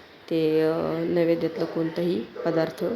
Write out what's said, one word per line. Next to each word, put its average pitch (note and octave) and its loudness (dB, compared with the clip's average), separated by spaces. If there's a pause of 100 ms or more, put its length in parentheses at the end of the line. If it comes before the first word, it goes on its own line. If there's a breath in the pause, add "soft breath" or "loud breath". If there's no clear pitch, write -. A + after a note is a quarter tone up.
(300)
ते, D#3+ 2
अ, D#3+ 4 (260)
नैवेद्यातलं E3+ 0
कोणताही E3+ -2 (200)
पदार्थ E3 0 (120)